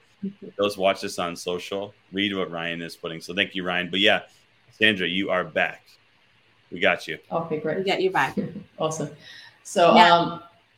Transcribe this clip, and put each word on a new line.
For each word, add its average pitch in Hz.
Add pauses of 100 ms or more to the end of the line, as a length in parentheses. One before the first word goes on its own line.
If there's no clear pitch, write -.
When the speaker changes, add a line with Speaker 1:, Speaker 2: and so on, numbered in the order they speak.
(220)
Speaker 1:
Mm-hmm. 98 (100)
Speaker 2:
those 101
watch 95
us 98
on 87
social, 90 (180)
read 98
what 87
Ryan 85
is 82
putting. 82
So -
thank 95
you, 92
Ryan. 90
But 95
yeah, 101 (480)
Sandra, 101
you 92
are 90
back. 85 (840)
We 92
got 87
you. 78 (140)
Speaker 1:
Okay, 165
great. 156
Speaker 3:
We 190
got 185
you 185
back. 139 (220)
Speaker 1:
<laughs> -
Awesome. 156 (540)
So, 170
Speaker 3:
Yeah. 175
Speaker 1:
um, 170 (360)